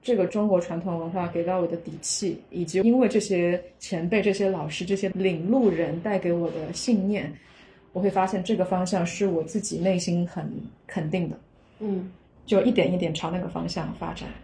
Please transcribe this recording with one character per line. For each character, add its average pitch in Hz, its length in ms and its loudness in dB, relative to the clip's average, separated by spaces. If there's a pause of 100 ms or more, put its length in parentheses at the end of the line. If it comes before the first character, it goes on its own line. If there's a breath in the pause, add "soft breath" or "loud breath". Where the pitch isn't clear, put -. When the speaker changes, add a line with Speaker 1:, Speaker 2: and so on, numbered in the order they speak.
Speaker 1:
这 240 140 2
个 185 100 4
中 208 220 0
国 180 120 6
传 170 200 -6
统 175 180 -4
文 165 120 -6
化 175 180 -4
给 170 160 -2
到 185 160 0
我 170 60 0
的 170 100 -2
底 165 240 -10
气， - 400 -4 (100)
以 175 140 -4
及 180 160 0
因 233 180 6
为 240 100 6
这 214 120 4
些 180 400 2 (180)
前 170 300 -4
辈、 208 140 2
这 196 100 4
些 196 160 2
老 160 200 -2
师、 165 160 -6
这 190 120 0
些 196 140 -2
领 185 400 0
路 247 180 6
人 165 320 0
带 202 180 0
给 175 140 0
我 170 200 0
的 160 200 -6
信 196 360 0
念， 156 240 -2 (600 loud breath)
我 180 80 -4
会 202 80 2
发 190 180 4
现 190 160 -2
这 220 140 0
个 180 80 2
方 180 220 0
向 175 180 2
是 196 220 0
我 165 160 2
自 180 180 -4
己 160 180 -6
内 180 200 2
心 175 280 0
很 156 240 -6 (360)
肯 156 240 -4
定 175 180 0
的。 - 80 -8 (440)
Speaker 2:
嗯。 196 300 -4 (340)
Speaker 1:
就 - 180 4
一 240 80 4
点 - 220 4
一 180 40 0
点 170 160 0
朝 165 180 -4
那 180 100 -4
个 175 80 -6
方 170 200 -6
向 165 260 -6
发 165 200 -8
展。 156 140 -12 (160)